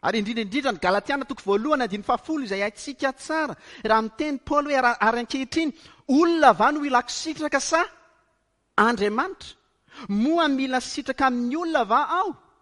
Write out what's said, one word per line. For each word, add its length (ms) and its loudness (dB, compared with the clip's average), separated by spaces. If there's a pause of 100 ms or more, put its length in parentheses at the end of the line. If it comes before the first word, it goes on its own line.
Ary 160 0
indrindra 260 -4
indrindra 280 -2
ny 60 -6
Galatiana, 460 0
toko 180 -10
voalohany, 420 0
andininy 200 -6
fahafolo, 400 -2
izay 160 -4
haitsika 540 -4
tsara. 420 -4 (260)
Raha 200 4
miteny 420 -4
Paul 220 0
hoe, 100 0
"Ara-, 240 2
ary 200 2
ankehitriny, 520 -4 (360)
olona 440 6
va 180 4
no 140 -4
ilako 240 0
sitraka 520 -4
sa 220 0 (960)
Andriamanitra? 800 0 (520)
Moa 400 2
mila 320 0
sitraka 480 -4
amin'ny 280 -2
olona 280 -2
va 160 2 (180)
aho?" 180 -4 (240)